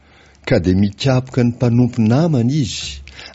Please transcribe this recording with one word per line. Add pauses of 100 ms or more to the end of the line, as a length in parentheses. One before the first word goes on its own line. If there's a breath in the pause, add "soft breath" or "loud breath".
(460 soft breath)
ka
dia
mikapoka
ny
mpanompo
namany
izy, (320 loud breath)